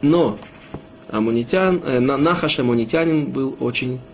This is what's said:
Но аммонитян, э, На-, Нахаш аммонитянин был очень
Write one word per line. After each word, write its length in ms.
Но 360
аммонитян, 760
э, 140
На-, 180
Нахаш 420
аммонитянин 680
был 320
очень 400